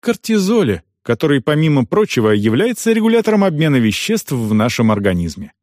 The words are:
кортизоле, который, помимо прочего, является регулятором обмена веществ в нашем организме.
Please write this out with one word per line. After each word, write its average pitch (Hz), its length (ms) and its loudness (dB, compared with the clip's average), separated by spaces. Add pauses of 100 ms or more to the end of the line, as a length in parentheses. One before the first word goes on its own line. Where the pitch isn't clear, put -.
кортизоле, 208 800 -2 (200)
который, 139 400 0
помимо 151 420 0
прочего, 147 460 0
является 123 640 0
регулятором 220 520 2
обмена 156 320 0
веществ 123 560 -2
в 110 220 -2
нашем 110 360 0
организме. 92 640 -2 (100)